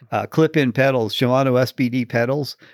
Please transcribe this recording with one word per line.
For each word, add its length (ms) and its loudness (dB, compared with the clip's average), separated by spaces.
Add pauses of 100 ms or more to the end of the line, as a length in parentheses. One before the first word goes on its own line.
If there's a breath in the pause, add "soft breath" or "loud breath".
(120)
uh, 140 -2
clip-in 480 2
pedals, 420 0
Shimano 460 2
S 100 -2
B 160 -2
D 180 -4
pedals, 520 -4 (160 soft breath)